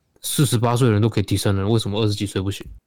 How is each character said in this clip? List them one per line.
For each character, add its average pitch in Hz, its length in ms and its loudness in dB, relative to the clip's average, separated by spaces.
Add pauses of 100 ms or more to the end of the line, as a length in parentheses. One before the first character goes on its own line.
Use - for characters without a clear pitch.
(220)
四 - 240 0
十 120 120 0
八 120 180 2
岁 123 120 4
的 110 60 4
人 101 80 4
都 113 60 4
可 107 120 -2
以 101 40 2
提 98 140 -2
升 98 180 0
了， 98 120 -2
为 113 120 2
什 107 100 -4
么 101 120 -2
二 113 60 2
十 104 60 0
几 107 120 -6
岁 98 160 -4
不 95 100 -4
行？ - 140 -10 (220)